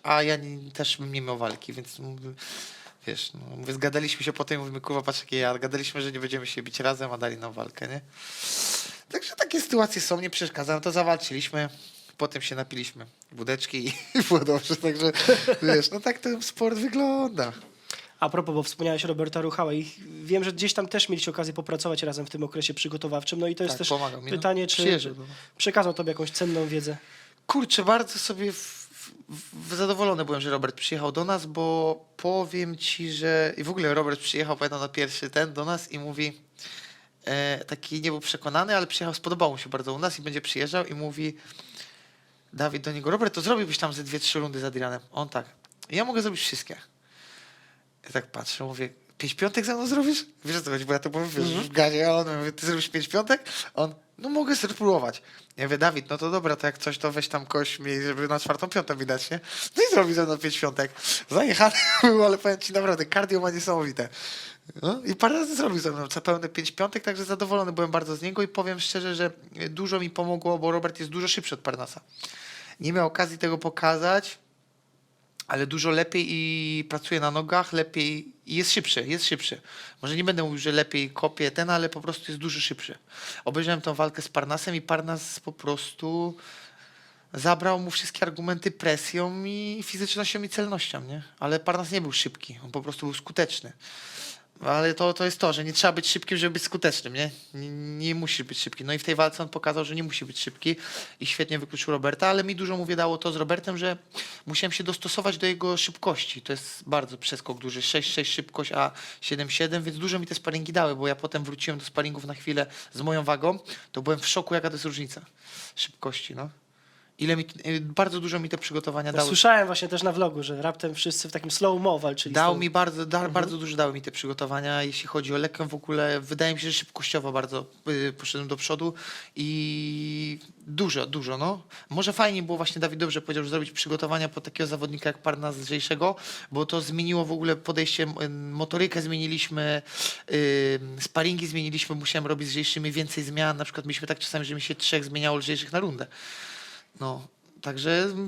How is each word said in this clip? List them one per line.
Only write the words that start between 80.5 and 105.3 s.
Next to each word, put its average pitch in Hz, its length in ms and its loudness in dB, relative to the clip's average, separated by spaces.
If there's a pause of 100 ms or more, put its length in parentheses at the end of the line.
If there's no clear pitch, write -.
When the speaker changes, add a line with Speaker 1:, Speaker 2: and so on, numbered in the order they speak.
Speaker 1:
że 147 140 -2
lepiej 147 400 2
kopie 151 400 0
ten, 170 180 0
ale 165 200 2
po 156 120 -10
prostu 156 300 -8
jest 147 100 -10
dużo 151 180 -4
szybszy. - 380 -4 (480)
Obejrzałem 160 360 0
tą 156 120 -2
walkę 156 280 0
z - 80 -8
Parnasem 151 460 -2
i 160 60 -4
Parnas 160 580 -2
po - 120 -12
prostu 160 880 -4 (960)
zabrał 175 460 4
mu 180 120 -6
wszystkie - 320 -2
argumenty 170 480 -2
presją 180 760 0
i 208 400 -4
fizycznością 202 580 -2
i 202 60 -6
celnością, - 520 -2
nie? 143 220 -8 (160)
Ale 151 200 2
Parnas 175 320 0
nie 190 100 2
był 151 100 -2
szybki, - 520 -2
on 127 80 -14
po 135 100 -4
prostu 143 240 -6
był 143 80 -4
skuteczny. - 580 -2 (960)
Ale 156 280 4
to, 175 200 2
to 180 120 0
jest 180 140 -2
to, 165 140 4
że 151 100 -2
nie 156 100 -4
trzeba 175 200 6
być 165 140 -2
szybkim, - 300 0
żeby 170 160 2
być 170 100 -4
skutecznym, 151 500 0
nie? 147 180 -2 (220)
Nie, 143 160 -8 (280)
nie 160 180 0
musisz 165 280 -2
być 123 160 -8
szybki. - 260 -6
No 143 80 -2
i 147 60 0
w - 40 -10
tej 160 120 2
walce 156 280 4
on 160 60 -8
pokazał, 156 360 -2
że 151 100 -8
nie 165 80 -4
musi 151 220 -6
być 135 140 -8
szybki - 360 -2 (440)
i - 60 -6
świetnie 156 340 0
wykluczył 143 320 -4
Roberta, 143 360 2
ale 190 160 4
mi 196 120 -4
dużo, 185 220 -4
mówię, 175 180 -2
dało 165 220 2
to 165 140 -2
z 156 40 -2
Robertem, 175 420 0
że 175 200 -2 (480)
musiałem 165 260 0
się 185 120 -4
dostosować 185 540 -2